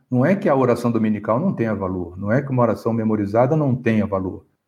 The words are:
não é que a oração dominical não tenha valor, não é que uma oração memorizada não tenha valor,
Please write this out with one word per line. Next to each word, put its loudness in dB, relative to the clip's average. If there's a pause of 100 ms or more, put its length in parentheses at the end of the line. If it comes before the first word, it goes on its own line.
não 2
é 4
que -2
a 4
oração 2
dominical 0
não 0
tenha -2
valor, -6
não -4
é 2
que -6
uma 2
oração 0
memorizada 0
não 0
tenha 0
valor, -6 (220)